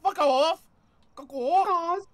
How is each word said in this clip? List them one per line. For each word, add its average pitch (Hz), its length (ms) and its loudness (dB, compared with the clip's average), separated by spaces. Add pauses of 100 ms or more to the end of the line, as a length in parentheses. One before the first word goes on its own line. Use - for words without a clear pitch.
Fuck 392 160 -2
off. 294 440 2 (540)
Fuck 285 160 -18
off. 349 800 0